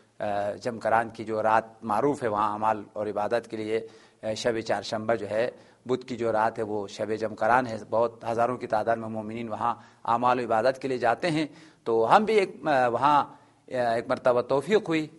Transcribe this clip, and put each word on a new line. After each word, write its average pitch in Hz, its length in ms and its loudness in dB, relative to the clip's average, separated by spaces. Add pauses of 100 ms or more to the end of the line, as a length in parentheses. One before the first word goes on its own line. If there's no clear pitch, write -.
(200)
آ، 104 320 -4 (100)
جم 117 180 -6
کران 113 300 2
کی 110 140 -12
جو 107 200 -2
رات 110 400 2
معروف 117 400 0
ہے 120 40 -2
وہاں 104 240 0
اعمال 107 320 0 (100)
اور 107 140 -4
عبادت 107 440 -2
کے 113 60 -6
لیے، 110 300 -4 (360)
آ، 110 40 -6 (100)
شب 113 300 0
چہارشنبہ 110 480 -2
جو 101 140 -6
ہے، 113 220 0 (340)
بدھ 123 200 -2
کی 127 100 -8
جو 113 160 -2
رات 110 260 0
ہے 113 60 -4
وہ 104 240 -4
شب 107 320 -6
جم 107 160 -4
کران 120 320 2
ہے، 113 100 -8 (120)
بہت 117 420 0
ہزاروں 117 260 0
کی 117 100 -10
تعداد 110 280 0
میں 113 140 -6
مومنین 110 400 -8
وہاں 113 260 -2 (300)
اعمال 123 340 2
و 123 40 -2
عبادت 113 380 2
کے 135 60 -6
لیے 131 100 -2
جاتے 117 340 0
ہیں۔ 151 140 0 (380)
تو 113 320 4
ہم 214 100 6
بھی 220 80 0
ایک، 185 340 2
آ، 131 200 4
وہاں، 131 360 4
آ، - 680 -4
ایک 117 140 -2
مرتبہ 123 340 2
توفیق 143 480 0
ہوئی، 156 180 0 (120)